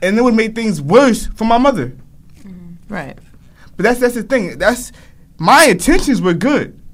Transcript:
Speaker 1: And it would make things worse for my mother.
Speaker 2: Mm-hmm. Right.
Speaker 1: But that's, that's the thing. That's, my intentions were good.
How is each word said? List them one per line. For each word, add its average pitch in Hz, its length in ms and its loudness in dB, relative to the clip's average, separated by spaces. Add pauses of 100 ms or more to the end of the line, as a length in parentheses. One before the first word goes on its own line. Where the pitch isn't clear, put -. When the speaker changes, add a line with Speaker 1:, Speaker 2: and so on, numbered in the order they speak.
Speaker 1:
And 196 160 0
it 240 40 2
would 247 120 2
make 220 200 -2
things 220 280 -4
worse 226 440 2
for - 180 -8
my 226 140 2
mother. 233 380 -2 (440)
Speaker 2:
Mm-hmm. 175 520 -20
Right. 156 240 -12 (600)
Speaker 1:
But 175 80 -6
that's, 240 160 0
that's 240 140 -2
the 233 100 -6
thing. 175 340 -4
That's, 214 320 -2 (480)
my 262 280 4
intentions 240 560 2
were 175 120 0
good. 226 460 -2 (140)